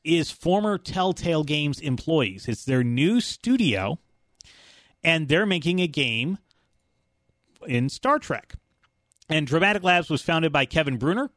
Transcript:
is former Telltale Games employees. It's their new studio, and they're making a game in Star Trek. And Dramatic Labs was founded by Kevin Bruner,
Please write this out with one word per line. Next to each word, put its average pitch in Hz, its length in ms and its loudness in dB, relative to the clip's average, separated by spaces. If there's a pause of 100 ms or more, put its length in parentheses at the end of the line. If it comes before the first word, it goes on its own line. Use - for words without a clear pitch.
is 160 260 0
former 202 480 0
Telltale 170 640 -2
Games 147 380 -2
employees. 127 680 -2
It's 117 180 -4
their 127 200 2
new 143 360 2
studio, 156 800 0 (1040)
and 160 260 2
they're 180 180 4
making 175 340 0
a 180 80 0
game 139 500 -2 (1300)
in 127 220 0
Star 285 320 0
Trek. - 340 -8 (760)
And 156 200 0
Dramatic 185 340 2
Labs 175 280 2
was 147 120 0
founded 160 300 0
by 139 140 2
Kevin 143 300 0
Bruner, 185 400 -2